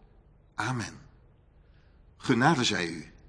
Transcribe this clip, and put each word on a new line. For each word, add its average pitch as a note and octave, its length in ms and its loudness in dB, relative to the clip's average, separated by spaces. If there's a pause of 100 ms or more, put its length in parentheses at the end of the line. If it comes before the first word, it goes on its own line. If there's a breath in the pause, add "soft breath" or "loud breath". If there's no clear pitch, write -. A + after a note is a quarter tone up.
(560)
Amen. A#2+ 440 -6 (1160 soft breath)
Genade C3 460 4
zij F#2 240 -2
u E2 240 -12 (180)